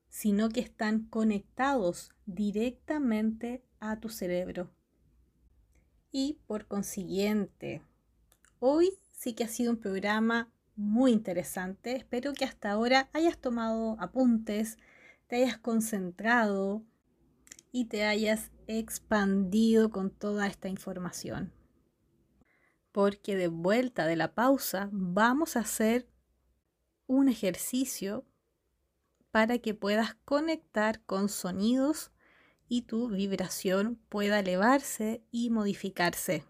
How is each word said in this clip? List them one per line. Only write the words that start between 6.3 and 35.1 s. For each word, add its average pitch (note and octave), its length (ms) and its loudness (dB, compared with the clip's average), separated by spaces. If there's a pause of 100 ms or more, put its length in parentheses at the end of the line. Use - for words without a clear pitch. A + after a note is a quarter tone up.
por G#3+ 200 -6
consiguiente, G3 1120 -4 (800)
hoy D#4+ 340 4 (180)
sí - 220 -8
que A#3 100 -4
ha A3 60 -6
sido A#3 220 -2
un A3+ 60 0
programa A3 720 0 (280)
muy A3 340 4
interesante. G3 840 -2
Espero B3 360 -6
que C#4 120 -4
hasta G#3+ 260 -6
ahora B3 400 2
hayas E4 260 2
tomado A3+ 640 -2
apuntes, A3 800 0 (500)
te B3 160 -6
hayas A#3+ 140 0
concentrado G#3 1300 0 (880)
y B3 120 0
te G#3 200 -2
hayas G#3+ 460 0 (160)
expandido A3 1200 2
con F#3+ 200 -4
toda G#3 380 -4
esta F#3+ 220 -8
información. F3+ 800 -8 (1400)
Porque G3+ 420 0
de F3+ 140 0
vuelta F3+ 580 0
de E3 80 2
la - 180 -2
pausa A3+ 600 2
vamos G#3+ 640 2
a - 20 0
hacer A3+ 480 0 (1000)
un C4+ 200 4
ejercicio A3 960 -2 (1080)
para A3+ 260 4
que A3 160 -4
puedas G#3+ 500 0
conectar C#4+ 800 0
con G3 240 0
sonidos A3+ 840 0 (560)
y A#3+ 160 -2
tu A#3 260 -4
vibración G3 920 -2 (100)
pueda G#3 300 0
elevarse A3 920 0